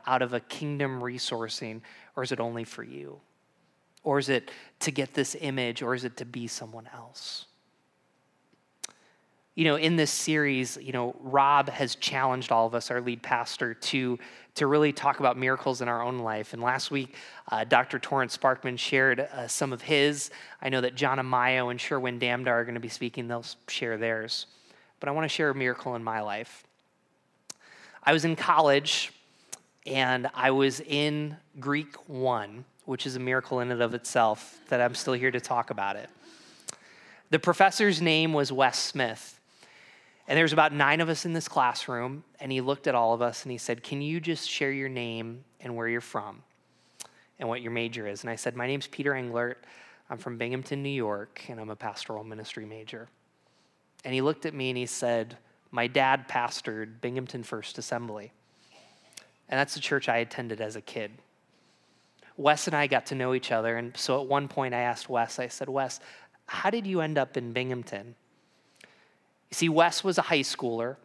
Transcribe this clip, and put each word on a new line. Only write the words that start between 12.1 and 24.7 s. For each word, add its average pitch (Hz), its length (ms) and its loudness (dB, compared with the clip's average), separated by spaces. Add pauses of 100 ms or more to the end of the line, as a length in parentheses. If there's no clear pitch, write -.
all 113 140 6
of 117 100 -2
us, 120 160 -4
our 123 80 0
lead 120 220 -4
pastor, 120 520 -2
to, 123 440 -2 (360)
to 151 140 2
really 151 240 6
talk 139 260 0
about 127 180 4
miracles 131 440 0
in 123 80 -2
our 117 120 0
own 123 180 -2
life. 110 340 -4
And 117 100 -6
last 127 300 0
week, 135 240 -4 (340)
uh, 110 140 0
Doctor 127 340 4
Torrance 131 380 -2
Sparkman 127 420 0
shared, 131 400 4
uh, 131 300 -6
some 135 240 0
of 120 100 -6
his. 147 480 2 (320)
I 135 60 -4
know 131 120 2
that 127 140 0
John 131 240 2
Amayo 127 520 2
and 123 100 -6
Sherwin 127 400 -2
Damdar 123 400 2
are 117 40 0
gonna 120 140 -6
be 117 100 -6
speaking. 120 380 -6
They'll 117 140 -4
s-, - 160 -14 (100)
share 117 300 -4
theirs. 113 500 -2 (540)